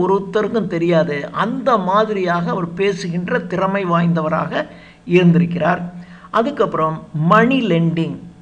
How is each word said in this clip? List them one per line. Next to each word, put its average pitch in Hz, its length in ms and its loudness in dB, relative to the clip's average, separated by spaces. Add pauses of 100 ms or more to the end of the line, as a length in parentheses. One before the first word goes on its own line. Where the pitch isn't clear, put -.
ஒருத்தருக்கும் 196 600 0
தெரியாது. 165 640 0
அந்த 233 460 0
மாதிரியாக 190 720 0
அவர் 170 220 -4
பேசுகின்ற 190 680 -2
திறமை 190 460 -2
வாய்ந்தவராக 170 840 0 (380)
இருந்திருக்கிறார். 175 880 2 (360)
அதுக்கப்புறம் 180 840 -2
money 220 540 2
lending, 165 500 0 (240)